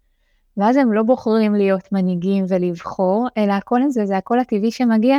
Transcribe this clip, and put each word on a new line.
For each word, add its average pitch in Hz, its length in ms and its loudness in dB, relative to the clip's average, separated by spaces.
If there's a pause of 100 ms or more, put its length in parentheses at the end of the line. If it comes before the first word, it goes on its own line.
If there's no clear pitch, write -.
(560)
ואז 214 200 2
הם 254 160 2
לא 220 100 2
בוחרים 220 520 2
להיות 196 380 0
מנהיגים 185 560 0
ולבחור, 185 880 -2
אלא 208 160 0
הכל 240 300 -2
הזה, 247 240 -2
זה 196 100 -2
הכל 233 240 -2
הטבעי 226 300 -2
שמגיע 240 480 2